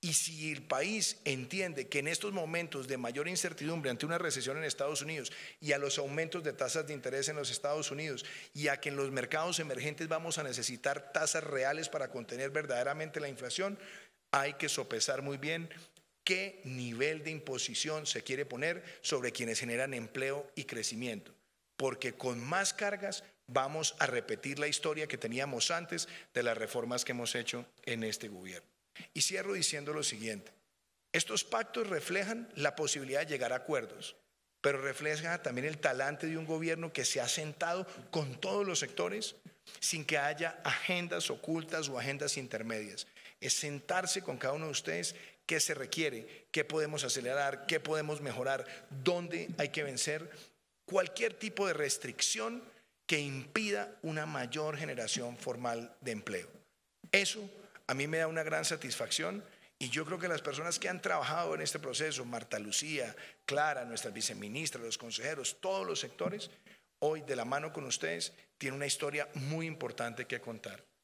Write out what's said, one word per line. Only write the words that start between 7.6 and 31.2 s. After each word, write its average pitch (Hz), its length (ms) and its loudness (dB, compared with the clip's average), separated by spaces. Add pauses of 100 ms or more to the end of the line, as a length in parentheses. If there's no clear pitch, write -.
Unidos 139 340 -4 (280)
y 147 160 2
a 139 100 4
que 151 120 -2
en 139 60 -2
los 139 140 2
mercados 160 480 2
emergentes 147 480 -2
vamos 165 320 0
a 156 40 -2
necesitar 127 680 -2
tasas 156 300 4
reales 147 460 2
para 139 220 -2
contener 127 400 -4
verdaderamente 147 680 0
la 143 80 -2
inflación, 175 500 -2 (540)
hay 139 220 6
que 151 140 0
sopesar 131 540 2
muy 139 160 -2
bien 160 320 -2 (540)
qué 190 400 4
nivel 127 600 0
de 160 60 -2
imposición 147 760 -2
se - 160 0
quiere 135 220 0
poner 151 400 0 (160)
sobre 123 320 2
quienes 113 280 0
generan 127 340 0
empleo 135 640 -2
y 139 80 -6
crecimiento, 113 680 -4 (420)
porque 131 360 0
con 123 260 0
más 175 360 2
cargas 202 500 -2 (240)
vamos 139 500 2
a 143 80 6
repetir 123 520 0
la 147 100 2
historia 151 380 0
que 135 120 -4
teníamos 123 520 2
antes 170 360 0 (280)
de 123 80 4
las 113 160 4
reformas 120 460 0
que - 80 0
hemos 120 220 0
hecho 120 300 -2 (200)
en 113 200 0
este 107 240 -2
gobierno. 92 400 -10 (440)
Y 147 80 0
cierro 190 320 2
diciendo 151 400 0
lo 151 100 0
siguiente. 107 500 -2 (600)
Estos 185 320 4